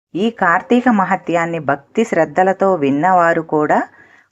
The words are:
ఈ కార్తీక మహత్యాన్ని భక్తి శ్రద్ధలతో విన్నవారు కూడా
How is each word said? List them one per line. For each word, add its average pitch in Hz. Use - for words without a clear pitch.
ఈ 202
కార్తీక 196
మహత్యాన్ని 175
భక్తి 143
శ్రద్ధలతో 185
విన్నవారు 165
కూడా 160